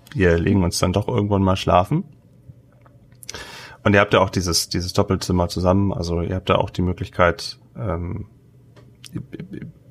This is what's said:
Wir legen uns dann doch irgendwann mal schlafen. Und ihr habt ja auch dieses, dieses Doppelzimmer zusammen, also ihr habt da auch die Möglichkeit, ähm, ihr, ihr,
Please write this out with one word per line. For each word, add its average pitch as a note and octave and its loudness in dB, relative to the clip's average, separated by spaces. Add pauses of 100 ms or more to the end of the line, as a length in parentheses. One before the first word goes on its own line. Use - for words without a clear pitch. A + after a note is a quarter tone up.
(140)
Wir F2+ 4
legen G2 2
uns F2 -2
dann F#2 0
doch G2+ 0
irgendwann G#2 0
mal F#2 2
schlafen. F#2 2 (1800)
Und G2+ 4
ihr G2+ 6
habt G2+ 4
ja A2 6
auch F#2+ 4
dieses, F2+ -2
dieses F2+ -6
Doppelzimmer F#2 0
zusammen, G2 2
also E2+ -4
ihr F2 -4
habt F#2 -4
da F2+ 4
auch - 0
die - -6
Möglichkeit, F2+ 0 (180)
ähm, F2 -6 (880)
ihr, E3 -10 (300)
ihr, - -14 (240)